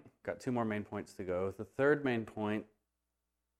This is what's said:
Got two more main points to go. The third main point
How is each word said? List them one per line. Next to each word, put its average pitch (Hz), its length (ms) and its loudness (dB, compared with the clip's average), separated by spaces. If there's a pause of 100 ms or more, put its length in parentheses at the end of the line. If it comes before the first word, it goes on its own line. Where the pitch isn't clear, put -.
(240)
Got 87 160 -4
two 131 120 -2
more 120 140 2
main 104 180 0
points 101 300 -8
to 104 100 -8
go. 92 320 0
The 107 100 -8
third 143 380 4
main 120 220 2
point 107 400 -2 (960)